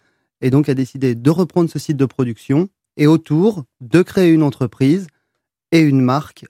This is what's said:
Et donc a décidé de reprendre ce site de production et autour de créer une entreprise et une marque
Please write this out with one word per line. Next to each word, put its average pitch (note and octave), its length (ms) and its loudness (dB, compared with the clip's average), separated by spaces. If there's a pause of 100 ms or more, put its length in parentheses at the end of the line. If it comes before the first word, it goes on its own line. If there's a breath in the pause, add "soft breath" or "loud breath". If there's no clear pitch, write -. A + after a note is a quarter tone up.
(400)
Et C3 80 -2
donc C#3 220 2
a C3+ 40 0
décidé C3 400 -4
de A#2 160 0
reprendre E3+ 380 0
ce D3+ 100 -8
site C#3+ 200 -6
de C3+ 80 2
production C3+ 640 -4 (280)
et D3 100 2
autour D#3+ 580 0 (180)
de B2+ 180 2
créer F#3 300 0
une D#3+ 120 2
entreprise C#3+ 680 -2 (600)
et E3 100 2
une C#3 200 2
marque C3 500 -4